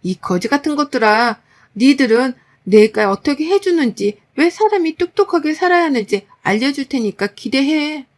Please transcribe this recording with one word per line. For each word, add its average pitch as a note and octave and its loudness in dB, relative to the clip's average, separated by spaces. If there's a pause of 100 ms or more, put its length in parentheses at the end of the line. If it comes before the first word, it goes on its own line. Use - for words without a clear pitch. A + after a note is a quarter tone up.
이 F#3 -4
거지 F#3 -6
같은 C#4+ -2
것들아, A#3 0 (340)
니들은 B3+ 2 (280)
내가 G#3+ 4
어떻게 C#4+ -2
해주는지, E4 0 (160)
왜 E4 2
사람이 F#4+ 0
똑똑하게 F4 -2
살아야 F4 2
하는지 G#3+ -2 (160)
알려줄 C4 -2
테니까 G#3+ -4
기대해. D4 -2 (120)